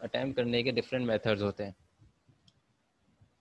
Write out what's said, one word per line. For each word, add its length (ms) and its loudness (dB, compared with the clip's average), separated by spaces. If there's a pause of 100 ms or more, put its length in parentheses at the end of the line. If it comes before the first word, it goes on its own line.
attempt 340 -4
करने 260 2
के 100 0
different 360 -2
methods 340 2
होते 220 -2
हैं, 100 -8 (1700)